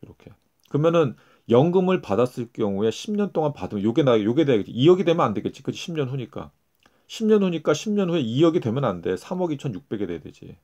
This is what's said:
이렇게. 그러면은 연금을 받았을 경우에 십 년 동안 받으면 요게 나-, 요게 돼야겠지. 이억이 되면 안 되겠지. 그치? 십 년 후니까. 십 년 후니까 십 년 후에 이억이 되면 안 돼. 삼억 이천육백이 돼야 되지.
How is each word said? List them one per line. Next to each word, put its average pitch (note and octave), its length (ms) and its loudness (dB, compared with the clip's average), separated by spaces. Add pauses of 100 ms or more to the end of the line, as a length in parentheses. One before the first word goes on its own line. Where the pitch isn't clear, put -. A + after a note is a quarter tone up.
이렇게. - 320 -20 (360)
그러면은 D#3 460 2 (320)
연금을 F3 540 4
받았을 - 500 -2
경우에 G#2 380 -2
십 - 220 -8
년 G3+ 200 -2
동안 D3+ 220 -2
받으면 G2 300 -6
요게 A#2 200 2
나-, A#2+ 180 4
요게 B2 240 2
돼야겠지. A2+ 260 0
이억이 E3+ 340 4
되면 E3+ 180 2
안 A#2 100 0
되겠지. F#2+ 280 -6
그치? - 160 -8
십 - 160 -12
년 C#3+ 160 -4
후니까. A2+ 420 -10 (560)
십 - 180 -6
년 G#3+ 180 4
후니까 E3 300 0
십 G#3 180 -4
년 G3+ 180 0
후에 E3+ 100 0
이억이 D3+ 400 2
되면 B2+ 240 -2
안 F#2 180 -2
돼. F#2 140 -2
삼억 F3+ 380 -4
이천육백이 G#2 540 -8
돼야 E2 120 -8
되지. - 440 -20